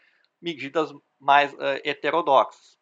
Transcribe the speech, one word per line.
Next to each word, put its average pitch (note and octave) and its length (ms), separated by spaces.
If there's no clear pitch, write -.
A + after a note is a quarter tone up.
medidas C#3+ 500
mais, C#3 400
eh, C#3 280
heterodoxas. C#3+ 960